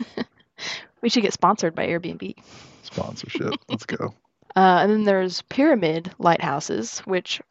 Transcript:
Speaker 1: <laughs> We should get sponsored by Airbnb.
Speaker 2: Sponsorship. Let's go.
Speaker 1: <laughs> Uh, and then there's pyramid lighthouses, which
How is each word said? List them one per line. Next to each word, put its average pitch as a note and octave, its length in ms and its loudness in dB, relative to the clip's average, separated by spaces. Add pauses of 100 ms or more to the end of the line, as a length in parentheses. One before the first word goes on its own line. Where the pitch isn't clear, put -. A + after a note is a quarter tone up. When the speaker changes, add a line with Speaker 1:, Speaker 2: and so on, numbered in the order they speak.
(160)
Speaker 1:
<laughs> - 80 -6 (800)
We A#3 80 2
should A#3+ 120 2
get - 120 0
sponsored F#3+ 400 2
by - 120 -2
Airbnb. E3+ 480 -6 (480)
Speaker 2:
Sponsorship. - 720 -8 (140)
Let's - 180 -8
go. - 320 -6
Speaker 1:
<laughs> - 60 -20 (320)
Uh, F#3 240 8
and G3 100 4
then G#3+ 140 2
there's F#3+ 380 0
pyramid F#3 760 2
lighthouses, E3 800 0
which - 500 -4